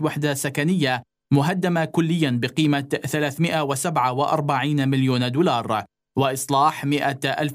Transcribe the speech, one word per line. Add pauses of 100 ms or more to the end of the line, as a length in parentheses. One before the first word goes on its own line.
وحدة
سكنية (300)
مهدمة
كلياً (120)
بقيمة
ثلاثمائة
وسبعة
وأربعين
مليون
دولار، (320)
وإصلاح
مائة
ألف